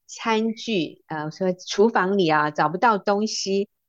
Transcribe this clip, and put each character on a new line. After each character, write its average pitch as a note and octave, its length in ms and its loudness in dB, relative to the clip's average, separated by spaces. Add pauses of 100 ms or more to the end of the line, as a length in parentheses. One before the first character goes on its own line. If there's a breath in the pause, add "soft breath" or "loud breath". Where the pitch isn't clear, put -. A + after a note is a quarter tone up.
餐 A3 460 -2
具， F3+ 520 -6
呃， D#3 240 -6
说 F#3 220 -2
厨 G3 360 2
房 G3+ 300 0
里 F3 100 2
啊， D3+ 220 2
找 D3+ 180 0
不 D#3+ 80 -4
到 G3 220 4
东 G#3 300 0
西， G3 400 -4 (200)